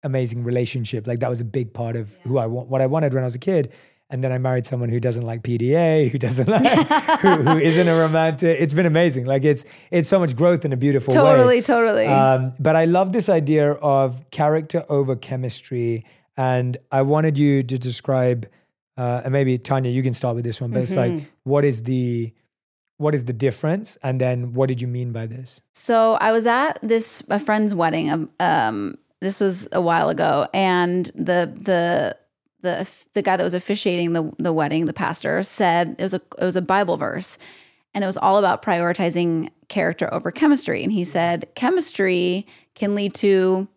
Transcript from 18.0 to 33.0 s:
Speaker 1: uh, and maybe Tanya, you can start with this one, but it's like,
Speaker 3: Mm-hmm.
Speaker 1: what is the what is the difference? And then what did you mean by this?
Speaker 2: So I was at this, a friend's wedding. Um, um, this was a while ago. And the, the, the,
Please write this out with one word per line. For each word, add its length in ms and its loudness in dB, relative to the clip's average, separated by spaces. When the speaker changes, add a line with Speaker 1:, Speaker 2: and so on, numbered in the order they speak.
Speaker 1:
uh, 260 -4
and 100 -4
maybe 240 2
Tanya, 320 -2
you 140 -2
can 100 -2
start 220 -4
with 100 -6
this 160 -8
one, 80 -6
but 140 -2
it's 120 -4
like, 160 0
Speaker 3:
Mm-hmm. 140 -6
Speaker 1:
what 200 2
is 160 0
the 500 -4
what 160 0
is 120 -2
the 80 -6
difference? 680 -4
And 180 -2
then 320 -4
what 160 0
did 120 -4
you 60 -6
mean 240 -6
by 140 -8
this? 360 -14
Speaker 2:
So 480 2
I 100 2
was 140 0
at 360 0
this, 480 -2
a 100 0
friend's 360 0
wedding. 340 0
Um, 200 -4
um, 580 0
this 180 -6
was 320 -2
a 100 0
while 280 2
ago. 440 0
And 640 0
the, 440 -2
the, 580 0
the, 280 -4